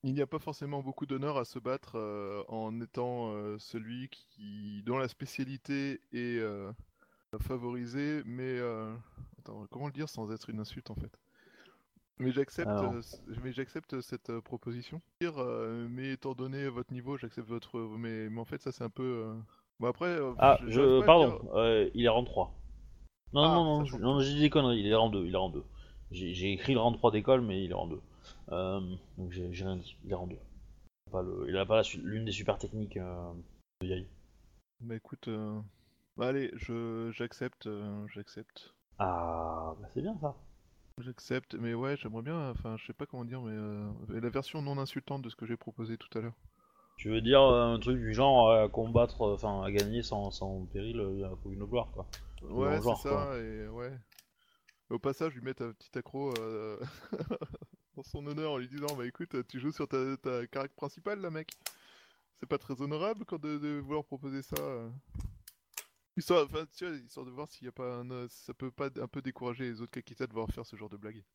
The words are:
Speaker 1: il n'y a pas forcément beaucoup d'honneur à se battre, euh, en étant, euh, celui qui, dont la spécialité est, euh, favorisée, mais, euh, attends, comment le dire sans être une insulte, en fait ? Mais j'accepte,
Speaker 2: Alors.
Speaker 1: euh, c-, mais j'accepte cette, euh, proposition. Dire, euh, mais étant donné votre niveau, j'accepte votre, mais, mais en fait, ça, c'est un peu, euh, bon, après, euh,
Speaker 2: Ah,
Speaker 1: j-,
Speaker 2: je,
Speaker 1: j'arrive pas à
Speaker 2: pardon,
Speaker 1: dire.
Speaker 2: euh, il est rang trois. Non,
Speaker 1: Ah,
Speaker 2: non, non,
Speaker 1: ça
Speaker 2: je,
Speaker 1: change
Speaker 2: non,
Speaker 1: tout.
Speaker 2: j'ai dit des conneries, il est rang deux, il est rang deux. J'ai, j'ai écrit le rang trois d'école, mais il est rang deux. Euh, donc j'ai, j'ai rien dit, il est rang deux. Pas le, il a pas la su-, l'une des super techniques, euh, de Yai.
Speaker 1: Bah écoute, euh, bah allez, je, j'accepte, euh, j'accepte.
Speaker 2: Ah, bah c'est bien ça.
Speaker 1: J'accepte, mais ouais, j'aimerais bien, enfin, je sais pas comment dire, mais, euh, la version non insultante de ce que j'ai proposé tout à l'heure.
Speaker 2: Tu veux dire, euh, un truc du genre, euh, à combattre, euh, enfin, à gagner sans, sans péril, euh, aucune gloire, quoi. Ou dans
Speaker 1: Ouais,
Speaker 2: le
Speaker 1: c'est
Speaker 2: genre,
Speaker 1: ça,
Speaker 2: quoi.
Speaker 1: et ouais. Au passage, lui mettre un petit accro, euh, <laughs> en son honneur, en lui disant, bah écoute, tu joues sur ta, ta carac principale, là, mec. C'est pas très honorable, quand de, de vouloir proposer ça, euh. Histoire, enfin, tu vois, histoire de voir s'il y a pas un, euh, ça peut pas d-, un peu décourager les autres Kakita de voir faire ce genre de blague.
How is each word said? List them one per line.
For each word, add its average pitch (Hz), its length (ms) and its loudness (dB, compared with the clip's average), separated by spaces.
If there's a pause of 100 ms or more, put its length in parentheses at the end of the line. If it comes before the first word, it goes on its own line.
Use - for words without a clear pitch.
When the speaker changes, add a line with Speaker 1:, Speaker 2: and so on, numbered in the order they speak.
Speaker 1:
il 131 100 0
n'y 147 60 0
a 135 80 4
pas 156 100 -4
forcément 143 440 -6
beaucoup 135 240 -6
d'honneur 139 300 -2
à 123 80 2
se - 140 -10
battre, 123 380 -4
euh, 104 520 -4
en 110 320 -4
étant, 120 520 -4
euh, 104 260 -6
celui 117 520 -10
qui, 104 760 -12
dont 120 140 0
la 131 100 0
spécialité 139 920 -4 (120)
est, 120 260 -2
euh, 101 320 -4 (680)
favorisée, 127 840 -2
mais, 127 340 -4
euh, 110 360 -2 (460)
attends, 107 300 -12
comment 123 160 -6
le 143 60 -4
dire 147 160 -6
sans 107 240 -6
être - 160 -8
une 110 120 -6
insulte, - 300 -10
en - 40 -10
fait ? - 240 -8 (1000)
Mais 127 140 2
j'accepte, 131 360 0
Speaker 2:
Alors. 101 260 2
Speaker 1:
euh, 117 80 -6
c-, - 160 -16 (240)
mais 127 100 -6
j'accepte 135 480 -6
cette, - 300 -10
euh, 113 100 -4
proposition. 120 600 -8 (180)
Dire, 170 180 -2
euh, 117 520 -2
mais 131 220 -4
étant 135 200 -4
donné 131 360 -4
votre 123 260 -4
niveau, 127 240 -4
j'accepte 117 300 -8
votre, 117 300 -4 (200)
mais, 110 320 -4
mais 113 100 -4
en 117 60 -6
fait, - 160 -8
ça, 127 100 -4
c'est - 120 -6
un 117 40 -2
peu, 123 380 -2
euh, 110 80 -6 (460)
bon, 117 80 2
après, 143 180 0 (120)
euh, 135 200 0
Speaker 2:
Ah, 135 240 12
Speaker 1:
j-, 120 60 -6
Speaker 2:
je, 110 40 -2
Speaker 1:
j'arrive 131 280 10
pas - 20 4
à - 40 8
Speaker 2:
pardon, 160 220 12
Speaker 1:
dire. - 280 -4
Speaker 2:
euh, 110 380 6
il 117 120 2
est - 20 10
rang 117 160 6
trois. 101 300 -2 (800)
Non, 143 80 8
Speaker 1:
Ah, 160 120 8
Speaker 2:
non, 170 100 6
non, 151 160 4
Speaker 1:
ça 147 40 2
Speaker 2:
je, 135 60 -2
Speaker 1:
change 127 100 -4
Speaker 2:
non, 127 180 4
Speaker 1:
tout. - 60 6
Speaker 2:
j'ai 139 100 2
dit 147 60 2
des 151 100 8
conneries, 127 300 6
il 98 60 0
est 104 80 6
rang 113 160 8
deux, 98 160 0
il 90 80 -2
est - 20 4
rang 92 140 2
deux. 71 140 -6 (460)
J'ai, 90 220 -4
j'ai 92 200 0
écrit 98 200 0
le 120 80 6
rang 117 120 4
trois 117 180 6
d'école, 117 320 6
mais 98 220 0
il 85 60 -4
est 92 40 -2
rang 87 140 -2
deux. 78 120 -6 (500)
Euh, 92 300 -2 (380)
donc 92 140 -6
j'ai, 90 200 -6
j'ai 92 120 -6
rien 95 120 -2
dit, 87 280 -10
il - 80 -8
est - 20 0
rang 92 140 -6
deux. - 100 -10 (760)
Pas 92 100 0
le, 90 260 -4
il 87 100 0
a 95 80 2
pas 110 100 6
la 110 60 8
su-, 95 200 -2
l'une 107 220 -4
des 107 80 -2
super 98 240 0
techniques, 104 400 -6
euh, 90 360 -6 (500)
de 90 60 -2
Yai. 92 200 -2 (720)
Speaker 1:
Bah 117 140 -6
écoute, - 340 -10
euh, 107 300 -2 (580)
bah 120 120 0
allez, 135 260 0
je, 117 580 -4
j'accepte, - 540 -6
euh, 104 420 -6
j'accepte. - 680 -14 (240)
Speaker 2:
Ah, 82 840 -2
bah 101 120 -12
c'est 127 100 -2
bien 202 180 -4
ça. 147 140 -4 (640)
Speaker 1:
J'accepte, 123 580 -6
mais 117 180 -2
ouais, 135 220 -2
j'aimerais 113 260 -6
bien, 147 280 -4
enfin, 113 280 -6
je - 80 -14
sais - 80 -10
pas 147 120 -8
comment 123 180 -8
dire, 123 180 -8
mais, 113 100 -6
euh, 104 340 -6 (220)
la 113 220 -2
version 135 320 -4
non 139 160 -2
insultante 139 440 -4
de 123 60 -8
ce - 80 -12
que - 100 -10
j'ai 117 100 -4
proposé 113 420 -8
tout - 180 -10
à 113 60 -2
l'heure. 113 100 -6 (640)
Speaker 2:
Tu - 140 -4
veux 113 100 4
dire, 131 220 10
euh, 120 320 10
un 113 40 0
truc 123 200 2
du 110 160 0
genre, 127 340 10
euh, 110 160 10
à 104 40 4
combattre, 117 540 4
euh, 101 120 4
enfin, 98 280 0
à 101 80 0
gagner 104 320 2
sans, 101 280 -2
sans 95 420 -4
péril, 110 280 -4
euh, 98 280 -2 (160)
aucune 98 200 -6
gloire, 113 280 -2
quoi. 101 140 -8 (360)
Ou - 60 -12
dans 92 60 -8
Speaker 1:
Ouais, 135 160 2
Speaker 2:
le 151 80 2
Speaker 1:
c'est 107 60 -2
Speaker 2:
genre, 117 180 4
Speaker 1:
ça, 143 80 -2
Speaker 2:
quoi. 139 280 0
Speaker 1:
et 110 300 -8
ouais. 120 240 -10 (960)
Au 120 100 -2
passage, 139 360 -2
lui 123 80 -12
mettre 131 220 -6
un 117 80 -6
petit - 260 -12
accro, 135 400 -4
euh, 110 400 -6 (340)
<laughs> - 840 -10
en 135 40 -14
son 143 240 -10
honneur, 151 260 -4
en 139 60 -2
lui 127 100 -6
disant, 143 180 -6 (100)
bah 123 100 -4
écoute, 147 300 -6 (120)
tu 127 120 -8
joues 147 120 -2
sur 147 160 -4
ta, 135 280 0
ta 123 300 -2
carac 139 280 -4
principale, 196 460 -6
là, 180 80 -4
mec. 156 220 -6 (880)
C'est - 80 -10
pas 151 100 2
très 131 220 -6
honorable, 175 460 -2
quand 165 140 -6
de, 151 180 -4
de 147 220 -2
vouloir 143 240 -2
proposer 139 360 -6
ça, - 220 -6
euh. 123 260 -6 (1300)
Histoire, 165 280 6
enfin, 156 180 -4 (100)
tu 180 120 -8
vois, 165 100 -6
histoire 127 300 -14
de 127 40 -12
voir 139 160 -10
s'il - 200 -16
y - 20 -8
a 120 40 -12
pas 123 260 -6
un, 123 120 -8
euh, 123 200 -6
ça - 240 -14
peut 131 160 -6
pas 139 180 -4
d-, 131 140 -6
un 127 40 -4
peu 135 140 -8
décourager 127 440 -6
les 117 180 -4
autres 120 80 -10
Kakita 127 360 -8
de 110 60 -10
voir 110 160 -2
faire 117 160 -6
ce - 120 -16
genre 107 120 -12
de 104 80 -14
blague. 107 260 -12 (120)